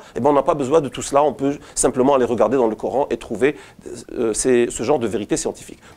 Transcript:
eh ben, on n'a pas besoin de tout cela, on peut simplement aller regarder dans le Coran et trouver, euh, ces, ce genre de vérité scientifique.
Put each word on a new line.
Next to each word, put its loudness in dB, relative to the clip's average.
eh -4
ben, 2
on 4
n'a 4
pas 0
besoin 2
de -6
tout -10
cela, 2
on 0
peut -2
simplement 2
aller 4
regarder 2
dans 4
le -2
Coran -4
et -4
trouver, -2
euh, -2
ces, 2
ce -8
genre 2
de -2
vérité -4
scientifique. -8